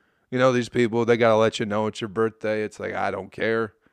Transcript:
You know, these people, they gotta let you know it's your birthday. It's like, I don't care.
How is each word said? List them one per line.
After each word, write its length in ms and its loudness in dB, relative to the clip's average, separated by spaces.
You 80 -4
know, 140 4
these 160 0
people, 380 0
they 100 4
gotta 200 4
let 220 2
you 60 -2
know 220 -2
it's 160 -8
your 60 -8
birthday. 540 -4
It's 160 -10
like, 160 -8
I 160 -4
don't 220 -8
care. 400 -4